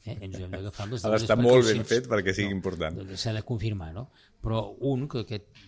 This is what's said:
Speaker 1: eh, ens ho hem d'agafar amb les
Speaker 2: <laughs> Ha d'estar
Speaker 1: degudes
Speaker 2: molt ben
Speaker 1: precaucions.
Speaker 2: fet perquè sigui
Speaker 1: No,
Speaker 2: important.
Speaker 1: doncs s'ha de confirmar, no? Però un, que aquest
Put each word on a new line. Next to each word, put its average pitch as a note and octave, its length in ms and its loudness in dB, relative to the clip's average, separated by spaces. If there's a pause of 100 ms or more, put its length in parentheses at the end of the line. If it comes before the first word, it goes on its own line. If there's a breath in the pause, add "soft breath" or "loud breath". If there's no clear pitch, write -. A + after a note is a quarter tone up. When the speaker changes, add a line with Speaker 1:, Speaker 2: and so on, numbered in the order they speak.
Speaker 1:
eh, G#2 180 -10
ens F#2+ 160 -12
ho F#2 60 -10
hem F#2 80 -10
d'agafar G2 320 -8
amb G#2 100 -8
les A2+ 100 -6
Speaker 2:
<laughs> - 20 -6
Ha A2 40 2
d'estar G#2+ 280 4
Speaker 1:
degudes A#2+ 140 6
Speaker 2:
molt B2+ 140 10
ben G#2+ 160 4
Speaker 1:
precaucions. G#2+ 60 -4
Speaker 2:
fet B2+ 240 2
perquè G2 240 2
sigui G2+ 140 0
Speaker 1:
No, G2 60 -2
Speaker 2:
important. E2+ 420 -4
Speaker 1:
doncs F#2+ 240 -10
s'ha A2 120 -2
de G#2+ 100 -4
confirmar, G2 500 -4
no? A2+ 160 -12 (320 soft breath)
Però A2 380 -4
un, C3+ 280 -2
que C#3 120 -6
aquest G#2 280 -8 (200)